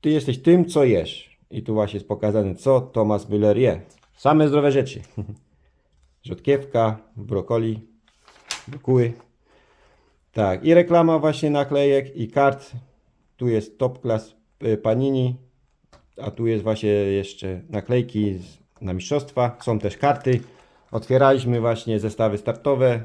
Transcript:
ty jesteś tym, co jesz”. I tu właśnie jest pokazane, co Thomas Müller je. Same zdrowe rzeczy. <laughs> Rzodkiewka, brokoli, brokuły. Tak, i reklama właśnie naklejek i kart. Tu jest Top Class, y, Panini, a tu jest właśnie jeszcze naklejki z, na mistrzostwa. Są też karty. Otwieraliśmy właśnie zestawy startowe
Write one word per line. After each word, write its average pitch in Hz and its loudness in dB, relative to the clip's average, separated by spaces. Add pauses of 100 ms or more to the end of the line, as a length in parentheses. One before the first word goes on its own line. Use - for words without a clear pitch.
ty 156 0
jesteś 139 0
tym, 175 6
co 156 2
jesz”. - 0 (120)
I 110 -10
tu 113 -6
właśnie 107 -2
jest - -10
pokazane, 104 -2
co 131 2
Thomas 107 -2
Müller 104 2
je. 117 2 (360)
Same 151 4
zdrowe 143 2
rzeczy. 131 0 (160)
<laughs> - -18
Rzodkiewka, 117 -2 (180)
brokoli, 107 -4 (800)
brokuły. 127 0 (1200)
Tak, 95 -2
i 160 6
reklama 170 4
właśnie 151 0
naklejek 139 0
i 113 -6
kart. 139 0 (680)
Tu 123 -4
jest 110 -2
Top 127 -4
Class, 110 -4 (280)
y, 110 0
Panini, 127 0 (880)
a 107 -8
tu 113 -4
jest 110 -2
właśnie 107 -2
jeszcze 98 -2
naklejki 107 -2
z, 90 -14 (240)
na 95 -6
mistrzostwa. 123 -4
Są 113 -2
też 101 -6
karty. 135 -2 (520)
Otwieraliśmy 127 2
właśnie 113 -2
zestawy 107 -2
startowe 123 0